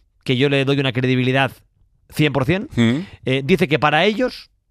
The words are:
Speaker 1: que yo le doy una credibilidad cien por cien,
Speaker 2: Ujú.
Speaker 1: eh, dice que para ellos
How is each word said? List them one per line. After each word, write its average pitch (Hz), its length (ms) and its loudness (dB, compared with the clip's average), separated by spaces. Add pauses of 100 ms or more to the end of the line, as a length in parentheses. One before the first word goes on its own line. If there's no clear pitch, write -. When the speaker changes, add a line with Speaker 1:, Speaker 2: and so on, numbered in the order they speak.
(260)
Speaker 1:
que 131 100 0
yo 135 140 2
le 139 160 0
doy 139 140 0
una 135 120 -2
credibilidad 127 600 0 (600)
cien 151 220 0
por 135 100 0
cien, 180 300 -2
Speaker 2:
Ujú. 123 320 0 (200)
Speaker 1:
eh, 131 200 -2
dice 180 240 2
que 147 100 0
para 151 240 2
ellos 220 480 -4 (200)